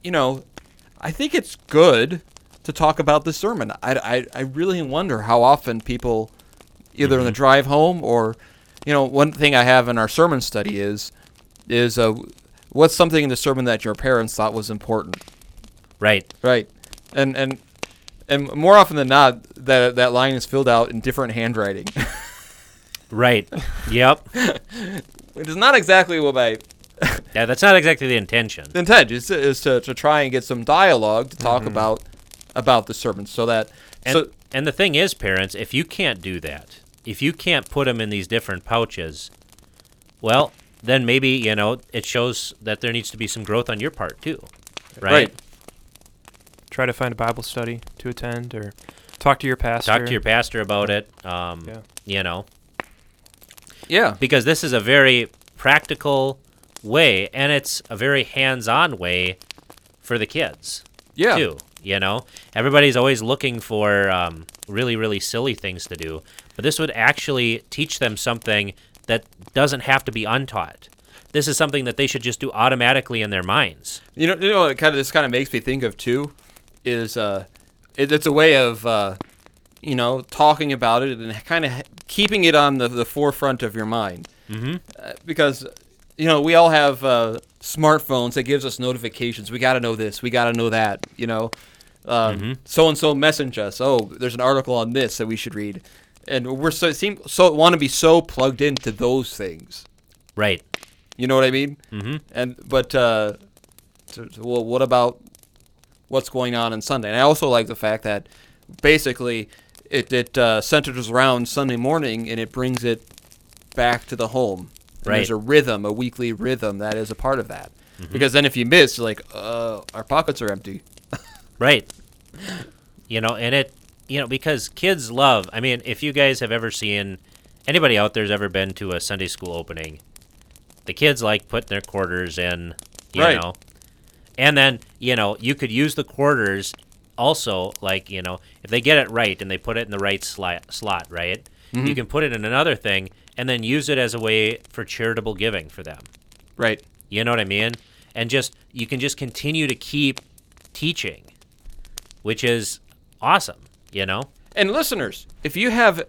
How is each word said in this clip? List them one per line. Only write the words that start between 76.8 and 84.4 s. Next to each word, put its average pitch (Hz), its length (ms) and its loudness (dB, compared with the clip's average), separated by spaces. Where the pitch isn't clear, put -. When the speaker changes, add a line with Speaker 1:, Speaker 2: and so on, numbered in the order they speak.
Speaker 1:
is, 117 320 -4
uh, 98 280 -4
it, 139 140 0
it's 151 140 2
a 156 60 2
way 156 240 6
of, 117 300 2
uh, 104 300 0
you 139 140 -4
know, 123 260 -2
talking 151 520 2
about 120 300 2
it 131 160 -6
and 113 260 -12
kinda 151 340 -2
h-, 143 60 -14
keeping 202 380 0
it 160 100 6
on 143 220 4
the, 123 100 0
the 120 180 -2
forefront 139 580 -2
of 107 120 -8
your 110 100 -6
mind. 107 420 -6